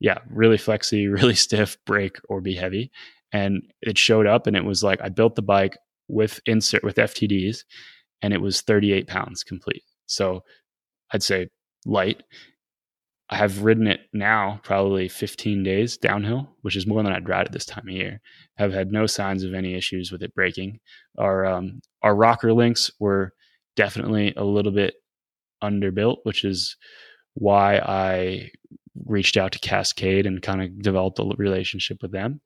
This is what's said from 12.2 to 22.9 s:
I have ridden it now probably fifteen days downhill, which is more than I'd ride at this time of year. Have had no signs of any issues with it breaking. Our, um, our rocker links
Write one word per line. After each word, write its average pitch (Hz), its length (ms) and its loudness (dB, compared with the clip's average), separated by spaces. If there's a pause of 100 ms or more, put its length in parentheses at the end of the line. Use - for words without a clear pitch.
I - 80 -6
have 101 280 0
ridden 110 240 4
it 95 140 0 (100)
now 104 500 0
probably 98 460 0
fifteen 101 560 -4
days 101 320 0
downhill, 110 520 -2 (140)
which 101 140 -4
is 95 100 -4
more 107 160 2
than 101 100 0
I'd 90 160 -4
ride 92 180 0
at - 60 -12
this - 140 -10
time 98 220 -14
of 92 60 -10
year. 98 260 -8 (340)
Have 101 180 0
had 95 200 -2
no 107 140 2
signs 98 360 -4
of 92 100 -6
any 92 220 -6
issues 92 380 -6
with 87 100 -10
it 90 100 -10
breaking. 95 460 -4 (400)
Our, 95 260 0
um, 95 360 -4 (220)
our 107 120 4
rocker 113 380 4
links 120 480 4